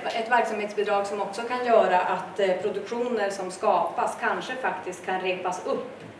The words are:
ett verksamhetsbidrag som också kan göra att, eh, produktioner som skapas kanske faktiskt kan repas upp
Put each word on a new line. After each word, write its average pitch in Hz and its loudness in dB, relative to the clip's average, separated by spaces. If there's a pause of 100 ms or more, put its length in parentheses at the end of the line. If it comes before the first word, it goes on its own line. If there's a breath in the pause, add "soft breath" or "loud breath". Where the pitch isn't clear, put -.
(200)
ett 220 -2
verksamhetsbidrag 208 2
som 208 -4
också - -4
kan 247 -2
göra 185 6
att, 185 -2
eh, 185 4
produktioner 208 -2
som 185 -6
skapas 190 0
kanske 233 -2
faktiskt 185 -6
kan 185 -2
repas 180 -2
upp - -2 (300)